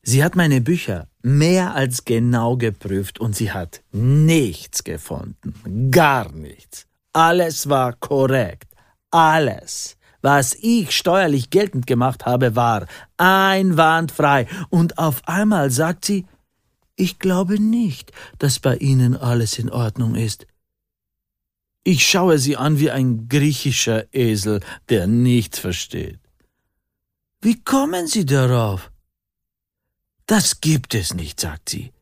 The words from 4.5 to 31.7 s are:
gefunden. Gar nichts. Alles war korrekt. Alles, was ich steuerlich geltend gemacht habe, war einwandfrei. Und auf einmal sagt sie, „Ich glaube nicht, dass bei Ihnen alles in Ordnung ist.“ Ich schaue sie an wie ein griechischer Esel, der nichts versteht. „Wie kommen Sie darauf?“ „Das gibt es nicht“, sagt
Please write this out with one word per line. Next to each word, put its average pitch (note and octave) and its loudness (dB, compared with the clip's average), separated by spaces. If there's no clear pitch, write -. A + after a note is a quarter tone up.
gefunden. - -6
Gar C3 2
nichts. - -20
Alles E3 2
war C3 0
korrekt. C3+ -2
Alles, D#3+ 0
was C#3 2
ich A3+ 0
steuerlich E3 0
geltend F#3 0
gemacht B2 -2
habe, B2 0
war A2+ 0
einwandfrei. E3 2
Und E3 0
auf D3+ -2
einmal F#3 0
sagt D#3+ -2
sie, F#3+ -4
„Ich - -4
glaube F#3+ 0
nicht, A3 -2
dass C#3 0
bei - 0
Ihnen B2+ 2
alles A#2+ -2
in A#2 -6
Ordnung A2+ -4
ist.“ A2 -6
Ich F3 4
schaue F3 4
sie C3+ 0
an C#3 0
wie D3+ 2
ein A#2+ -2
griechischer C3+ 0
Esel, G#2+ 0
der F#2+ 2
nichts A#2+ 2
versteht. - -8
„Wie A3 0
kommen D#4 -2
Sie G#3+ -2
darauf?“ B2 0
„Das G#3 2
gibt D#3 0
es G2+ -4
nicht“, E2+ -10
sagt D#2+ -8